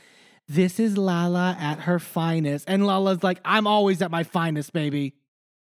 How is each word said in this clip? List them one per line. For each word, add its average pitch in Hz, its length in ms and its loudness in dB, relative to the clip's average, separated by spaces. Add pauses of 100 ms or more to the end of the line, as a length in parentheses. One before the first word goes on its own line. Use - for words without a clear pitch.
(460)
"This 180 320 0
is 220 200 2
Lala 180 600 0
at 156 220 -4
her 175 180 0
finest." 160 720 -2
And 196 180 2
Lala's 190 360 0
like, 185 220 0
"I'm 208 220 2
always 202 360 2
at 170 80 -2
my 165 140 -2
finest, 160 500 -2
baby." 147 400 -2 (520)